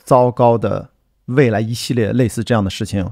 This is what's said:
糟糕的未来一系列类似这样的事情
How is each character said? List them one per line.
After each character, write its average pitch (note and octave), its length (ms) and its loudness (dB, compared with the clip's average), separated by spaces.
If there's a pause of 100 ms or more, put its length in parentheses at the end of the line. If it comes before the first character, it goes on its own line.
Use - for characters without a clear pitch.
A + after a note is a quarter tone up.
糟 B2 280 4
糕 A#2 280 2
的 G2 320 -4 (360)
未 B2+ 220 2
来 G#2+ 120 0
一 A2+ 120 -4
系 B2 220 -6
列 A2 180 0
类 B2 140 2
似 A2 160 -4
这 A#2 120 0
样 G#2 100 2
的 F#2+ 40 -2
事 - 160 -6
情 G2 280 -4